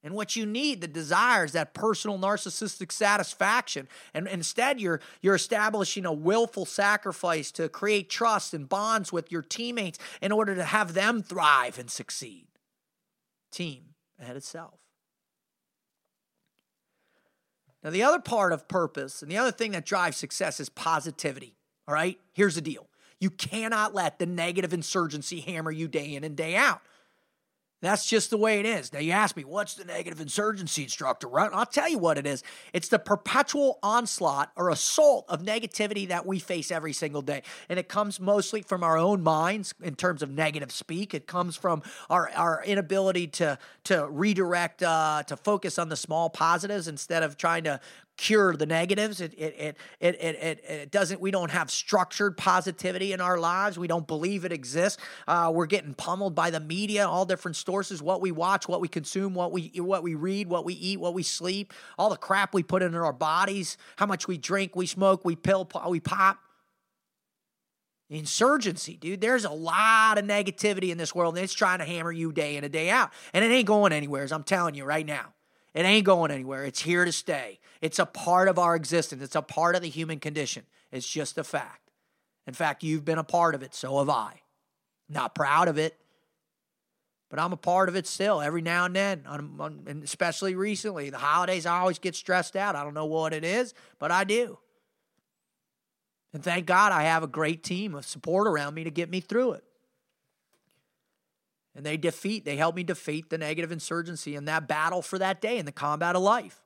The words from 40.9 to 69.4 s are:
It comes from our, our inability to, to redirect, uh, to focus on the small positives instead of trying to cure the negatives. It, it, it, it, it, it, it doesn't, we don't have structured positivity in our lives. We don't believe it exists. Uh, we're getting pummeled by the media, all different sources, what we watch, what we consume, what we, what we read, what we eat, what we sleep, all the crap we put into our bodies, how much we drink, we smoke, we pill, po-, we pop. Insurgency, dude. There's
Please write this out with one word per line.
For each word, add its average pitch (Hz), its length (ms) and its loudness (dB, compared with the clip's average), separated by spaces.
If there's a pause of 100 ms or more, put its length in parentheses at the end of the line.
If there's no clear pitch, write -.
It 147 140 -8
comes 180 280 -4
from 170 280 0 (260)
our, 170 220 2
our 170 320 0
inability 190 640 0
to, 160 320 0 (240)
to 156 260 2
redirect, 175 720 2
uh, 160 460 2
to 143 100 -8
focus 202 400 0
on 170 120 -2
the 151 80 -4
small 165 340 -2
positives 170 560 0
instead 160 340 -2
of 143 160 -4
trying 170 280 0
to 143 140 -2 (380)
cure 196 380 4
the 151 100 0
negatives. 185 560 0
It, 160 160 -10
it, 156 200 -6
it, 147 200 -8 (220)
it, 175 220 4
it, 165 140 -2
it, 156 300 -6
it 147 260 -10
doesn't, 190 300 0
we 190 100 -2
don't 175 200 -2
have 160 200 0
structured 196 640 0
positivity 185 800 0
in 185 80 -4
our 180 160 2
lives. 175 420 0
We 175 80 -4
don't 165 200 0
believe 175 360 -2
it 180 80 -4
exists. 156 500 -2 (260)
Uh, 170 260 4
we're 170 140 2
getting 147 260 0
pummeled 185 420 -4
by 170 140 2
the 160 100 -2
media, 202 480 0
all 175 180 2
different 175 300 -4
sources, 190 460 -4
what 175 180 0
we 185 120 0
watch, 180 360 0
what 175 140 -2
we 175 60 -2
consume, 190 460 -4
what 175 180 -2
we, 165 240 -4
what 180 280 0
we 170 120 -2
read, 185 340 -2
what 170 160 -2
we 180 80 -4
eat, 180 260 -6
what 175 140 -2
we 180 100 -4
sleep, 190 500 -4 (240)
all 208 120 4
the 175 80 -2
crap 196 360 0
we 185 100 4
put 185 180 2
into 170 160 0
our 160 160 0
bodies, 175 640 0 (180)
how 202 100 2
much 196 220 -2
we 180 100 -2
drink, 190 380 -2
we 180 120 0
smoke, 190 360 4
we 170 120 2
pill, 185 300 2
po-, - 240 -6
we 175 100 0
pop. 190 400 4 (1700)
Insurgency, 180 840 2
dude. 180 240 -8
There's 226 240 2